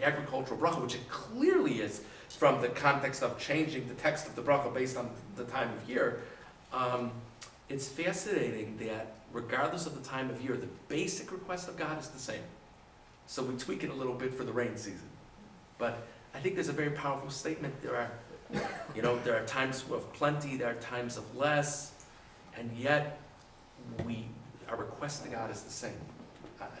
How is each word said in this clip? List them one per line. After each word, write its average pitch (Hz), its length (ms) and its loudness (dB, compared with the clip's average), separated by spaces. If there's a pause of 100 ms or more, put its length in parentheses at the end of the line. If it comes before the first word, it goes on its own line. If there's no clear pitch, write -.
agricultural 131 560 2
bracha, 165 220 4
which 120 140 0
it - 140 -6
clearly 247 720 4
is 104 220 -2 (260)
from 135 320 8
the 120 80 4
context 139 540 4
of 120 160 2
changing 156 500 2
the 123 60 -6
text 151 320 2
of - 100 -10
the 120 60 -4
bracha 127 300 6
based 127 240 2
on 117 140 -2 (260)
the 123 80 -4
time 117 280 0
of 110 160 -8
year, 123 340 2 (500)
um, 123 380 2 (580)
it's 139 200 -2
fascinating 123 920 0
that 110 360 -4 (180)
regardless 127 540 0
of 139 140 -6
the - 80 -10
time 131 220 -2
of 120 100 -6
year, 127 160 0
the 127 120 -4 (200)
basic 170 440 -2
request 180 360 -4
of - 80 -8
God 156 220 -2
is - 100 -8
the 135 100 -12
same. 107 240 -6 (840)
So - 160 -4
we 127 140 0
tweak 190 260 -2
it 147 80 0
a 135 40 -4
little 127 200 0
bit 127 200 0
for 123 100 -4
the 110 80 -2
rain 117 240 2
season. - 320 -8 (720)
But 117 280 0 (280)
I - 40 -8
think 190 160 0
there's 175 140 2
a 147 40 0
very 147 180 2
powerful 143 400 0
statement. - 520 -2
There 123 140 -2
are, 117 140 0 (840)
you 110 80 -2
know, 120 220 6
there 117 120 4
are 110 100 2
times 131 440 0
of - 220 -2
plenty, 147 440 2
there 120 140 0
are 117 40 -2
times 120 420 -2
of 110 200 -8
less, 143 560 4 (640)
and 117 200 -6
yet 143 420 4 (840)
we, 113 220 -2 (420)
our 117 80 -2
request - 480 -4
to - 40 -8
God 113 220 -2
is 110 120 -6
the - 80 -12
same. - 280 -6 (640)
Uh, - 40 -8 (160)